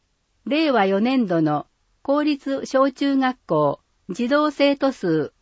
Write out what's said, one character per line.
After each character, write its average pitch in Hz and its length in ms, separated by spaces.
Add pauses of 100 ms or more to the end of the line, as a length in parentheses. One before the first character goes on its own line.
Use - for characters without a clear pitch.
(440)
令 302 260
和 226 140
四 196 160
年 247 260
度 170 140
の 151 260 (360)
公 294 200
立 277 440
小 269 260
中 277 240
学 254 300
校 151 340 (300)
児 233 180
童 294 220
生 285 260
徒 269 160
数、 160 500